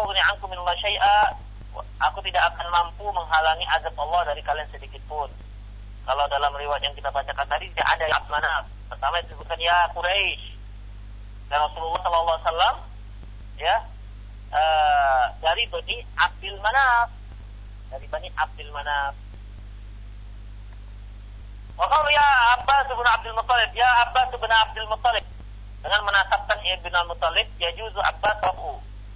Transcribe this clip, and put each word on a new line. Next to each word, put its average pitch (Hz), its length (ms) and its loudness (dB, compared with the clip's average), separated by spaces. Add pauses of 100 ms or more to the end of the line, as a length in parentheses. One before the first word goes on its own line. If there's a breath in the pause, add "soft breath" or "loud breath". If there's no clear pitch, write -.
ughni 196 160 0
ankum 190 300 2
min 180 100 -8
Allah 175 160 0
syai'a. 202 420 4 (920)
Aku 196 100 -8
tidak 180 320 2
akan 170 160 -8
mampu 175 400 0
menghalangi 160 640 2
azab 165 240 0
Allah 160 320 0
dari 151 160 -4
kalian 151 240 -2
sedikit - 400 -14
pun. 147 220 -6 (760)
Kalau 143 240 2
dalam 143 240 2
riwayat 143 300 -2
yang 143 100 -2
kita 143 160 -6
bacakan 139 380 -2
tadi 165 260 -4
tidak - 160 0
ada 160 160 2
ya 151 160 2
Abdul 147 160 -6
Manaf. 151 260 0 (300)
Pertama 151 320 -2
disebutkan 170 320 -10
ya 170 400 4
Quraisy. 180 560 -2 (960)
Dan 143 80 2
Rasulullah 165 480 0
sallallahu 165 320 4
alaihi 165 80 -4
wasallam 175 300 4 (840)
ya, 165 180 2 (760)
eh, 147 720 4 (160)
dari 165 320 0
Bani 160 260 -6 (220)
Abdul 190 400 0
Manaf. 240 480 4 (800)
Dari - 240 -12
Bani 156 240 -6
Abdul 151 400 -4
Manaf. 143 400 -2 (2750)
Wa 180 80 4
qala 294 240 6
ya 294 160 8 (320)
Abbas 277 320 6
bin 240 160 2
Abdul 226 280 2
Muttalib, 226 400 2
ya 240 140 6 (180)
Abbas 254 280 4
bin 226 160 0
Abdul 220 400 4
Muttalib. 220 340 2 (580)
Dengan 196 240 2
menasabkan 202 560 2
Ibn 180 320 -2
Al-Muttalib, 175 480 2 (160)
yajuzu 180 400 -4
Abbas 208 400 0
rafu. 170 400 -4 (360)